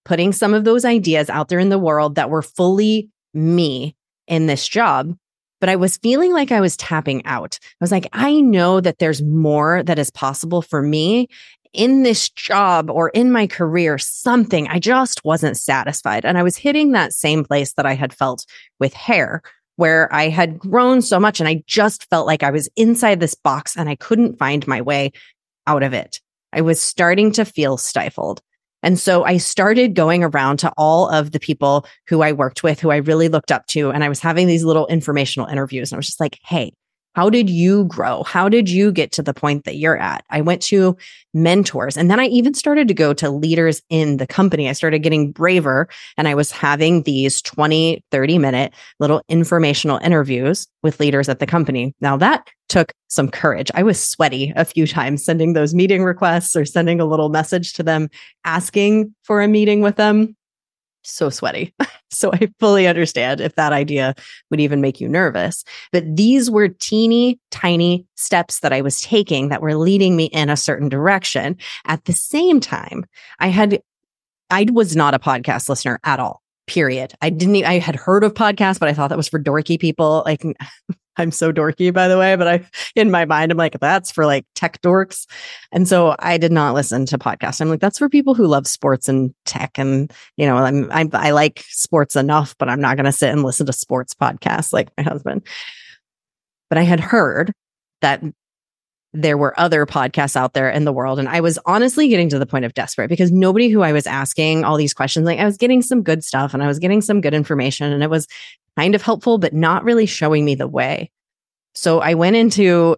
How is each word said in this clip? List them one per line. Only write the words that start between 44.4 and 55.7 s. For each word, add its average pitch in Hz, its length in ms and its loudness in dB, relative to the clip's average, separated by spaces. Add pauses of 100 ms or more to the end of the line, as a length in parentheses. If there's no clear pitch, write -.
I 131 60 -2
started 156 260 -2
getting 151 320 0
braver. 160 560 2 (300)
And 156 100 0
I 147 80 0
was 147 160 0
having 160 520 2
these 135 380 0
twenty, 160 720 0
thirty 143 260 2
minute 135 360 0 (260)
little 147 300 0
informational 160 720 0
interviews 139 680 0 (140)
with 156 180 -2
leaders 143 300 2
at 131 100 -4
the 143 80 -4
company. 139 540 -2
Now 139 160 0
that 220 320 0 (240)
took 170 180 0 (160)
some 139 220 -2
courage. 135 460 -4
I 180 80 0
was 208 180 2
sweaty 139 540 -2
a 165 100 0
few 160 220 0
times 143 360 -4
sending 165 300 0
those 151 220 0